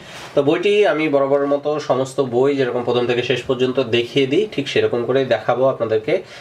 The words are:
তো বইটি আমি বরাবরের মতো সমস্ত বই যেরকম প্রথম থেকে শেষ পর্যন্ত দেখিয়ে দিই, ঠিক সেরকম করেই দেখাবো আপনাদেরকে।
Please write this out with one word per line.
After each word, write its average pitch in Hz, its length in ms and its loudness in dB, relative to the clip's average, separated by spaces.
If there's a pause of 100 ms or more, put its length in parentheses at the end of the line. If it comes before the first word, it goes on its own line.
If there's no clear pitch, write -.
(340)
তো 147 80 2
বইটি 190 440 2
আমি 156 220 0
বরাবরের 139 380 2
মতো 143 340 -2
সমস্ত 131 400 -2
বই 131 360 2
যেরকম 123 280 0
প্রথম 120 220 0
থেকে 120 160 0
শেষ 123 200 -2
পর্যন্ত 127 380 0
দেখিয়ে 120 460 0
দিই, 180 260 0
ঠিক - 160 -6
সেরকম 117 360 0
করেই 131 200 0
দেখাবো 120 440 0
আপনাদেরকে। 113 540 -2 (180)